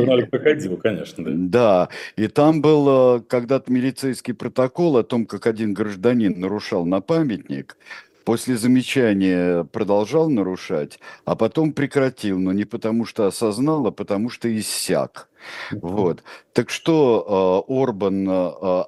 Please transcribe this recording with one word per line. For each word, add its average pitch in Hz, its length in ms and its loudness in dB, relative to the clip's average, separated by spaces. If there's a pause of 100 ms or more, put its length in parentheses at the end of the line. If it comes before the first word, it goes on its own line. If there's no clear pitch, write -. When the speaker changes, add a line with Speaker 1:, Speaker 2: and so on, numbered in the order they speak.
Speaker 1:
Журнале 123 200 2
«Крокодил», 120 520 -2
конечно, 90 460 -6
да. 80 60 -6
Speaker 2:
Да. 92 580 2 (280)
И 107 120 0
там 151 340 4
был, 151 260 4
а, 127 320 6
когда-то 123 520 -2
милицейский 127 640 -2
протокол 131 640 0
о 113 80 4
том, 117 220 -2
как - 200 -6
один 110 280 0
гражданин 104 680 0
нарушал 95 460 -2
на 95 160 0
памятник. 117 760 -4 (480)
После 117 340 0
замечания 98 1040 2
продолжал 107 680 0
нарушать, 92 680 -4 (260)
а 80 120 0
потом 147 360 0
прекратил, 127 640 -2
но 92 140 0
не 101 140 0
потому 113 400 -4
что 104 200 -2
осознал, 120 600 0
а 98 40 0
потому 104 400 -4
что - 180 -6 (100)
иссяк. - 680 -4 (420)
Speaker 1:
Мгм. - 120 -10
Speaker 2:
Вот. 90 400 -2 (320)
Так 120 160 0
что, 101 1000 2
а, 131 40 -4 (100)
Орбан, 98 480 -2
а, 92 300 -2
а, 92 280 0